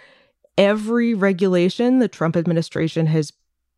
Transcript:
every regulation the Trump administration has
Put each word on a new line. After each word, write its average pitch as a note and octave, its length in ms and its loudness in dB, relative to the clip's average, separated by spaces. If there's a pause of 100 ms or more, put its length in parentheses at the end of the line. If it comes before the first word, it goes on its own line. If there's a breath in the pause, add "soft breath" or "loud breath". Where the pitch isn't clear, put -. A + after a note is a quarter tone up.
(580 soft breath)
every G#3+ 560 0
regulation F#3+ 840 0
the A3+ 100 0
Trump D#3+ 260 -4
administration E3 720 -2
has D#3 260 0 (460)